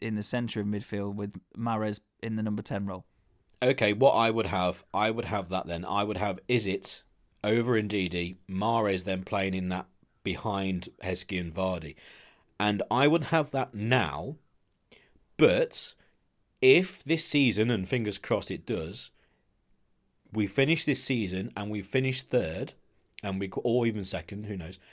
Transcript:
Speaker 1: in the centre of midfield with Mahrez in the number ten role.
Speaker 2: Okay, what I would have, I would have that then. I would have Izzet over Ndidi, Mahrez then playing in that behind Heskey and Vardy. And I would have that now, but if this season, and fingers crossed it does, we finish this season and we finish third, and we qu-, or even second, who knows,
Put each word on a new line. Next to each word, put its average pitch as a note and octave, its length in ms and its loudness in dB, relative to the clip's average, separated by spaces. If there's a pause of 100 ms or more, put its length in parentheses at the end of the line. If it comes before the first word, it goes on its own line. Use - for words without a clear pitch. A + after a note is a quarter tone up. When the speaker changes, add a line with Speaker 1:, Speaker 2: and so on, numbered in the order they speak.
Speaker 1:
in A2 140 -4
the G#2 80 -4
centre A#2+ 360 -4
of G#2 60 -2
midfield G2+ 500 -4
with G2+ 240 -6 (160)
Mahrez A2 460 -2 (200)
in A2+ 140 -4
the A2 80 -2
number G#2 180 -2
ten G2+ 260 -4
role. F#2 180 -8 (580)
Speaker 2:
Okay, B2 300 4
what B2 200 6
I A2+ 180 4
would A2 160 0
have, F2+ 360 0 (100)
I G#2+ 180 2
would A2+ 140 -4
have F#2+ 240 -2
that F#2 180 -2
then. E2+ 180 -6
I G2+ 180 0
would G#2 140 -2
have F#2+ 220 -2 (100)
Izzet G#2 540 -2 (400)
over A#2 380 4
Ndidi, F2+ 540 -2 (140)
Mahrez G2+ 540 2
then F#2+ 200 -2
playing F#2+ 300 -2
in F#2 160 -2
that F#2 160 -4 (380)
behind F#2+ 640 -2 (120)
Heskey F#2 380 -4
and E2+ 140 -6
Vardy. F2 420 -4 (640)
And G#2 320 0
I C3 160 4
would D#3+ 180 4
have D#3 260 0
that C3 220 -2
now, G#2 600 0 (1040)
but - 560 4 (680)
if D3+ 420 6
this D#3 200 -2
season, A#2 460 4
and G2 180 0
fingers A2 300 -2
crossed - 320 -2
it - 160 -8
does, F2+ 460 -6 (1200)
we G#2 140 2
finish D3 380 2
this - 180 0
season G#2 520 -2
and G#2 140 -6
we G#2+ 120 -4
finish C3 420 -2
third, G#2 500 -2 (480)
and F#2+ 180 -4
we G2 80 -2
qu-, - 160 -6
or A#2+ 220 4
even G#2+ 180 0
second, G2 420 -8
who G#2 120 -6
knows, E2 220 -10 (140)